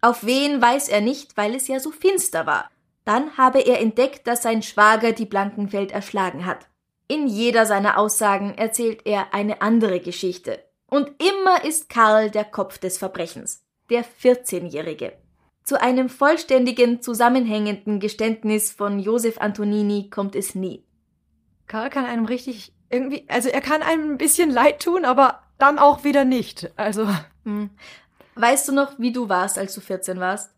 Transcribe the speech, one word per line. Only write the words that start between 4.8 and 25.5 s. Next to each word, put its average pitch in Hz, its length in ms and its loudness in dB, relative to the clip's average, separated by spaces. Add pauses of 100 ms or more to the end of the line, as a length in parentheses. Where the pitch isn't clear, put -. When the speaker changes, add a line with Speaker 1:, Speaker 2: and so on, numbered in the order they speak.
Speaker 1:
die 220 120 -4
Blankenfeld 202 680 -4
erschlagen 190 520 -6
hat. - 200 -8 (460)
In 294 140 -2
jeder 226 400 2
seiner 208 320 2
Aussagen 202 560 0
erzählt 220 520 -4
er 202 280 -4
eine 208 300 -2
andere 214 360 2
Geschichte. 180 600 -8 (320)
Und 285 260 0
immer 381 480 2
ist - 240 -6
Karl 220 400 4
der 208 160 -4
Kopf 196 320 -8
des 185 220 -8
Verbrechens, - 640 -10 (260)
der 240 140 0
vierzehnjährige. 175 1080 -2 (500)
Zu - 180 0
einem 254 260 2
vollständigen, 247 920 2
zusammenhängenden 214 1000 0
Geständnis 214 720 -2
von 202 280 -4
Josef 226 400 -2
Antonini 208 720 -2
kommt 196 240 -6
es 202 180 -6
nie. 185 300 -8 (840)
Speaker 2:
Karl 226 220 -8
kann 269 160 -4
einem 233 200 -2
richtig 247 480 -8 (160)
irgendwie, 262 380 -4
also 254 220 -2
er 226 120 -2
kann 311 200 -2
einem 311 300 -2
ein 277 60 -6
bisschen 320 320 2
leid 277 320 2
tun, 349 240 -2
aber 254 360 4 (160)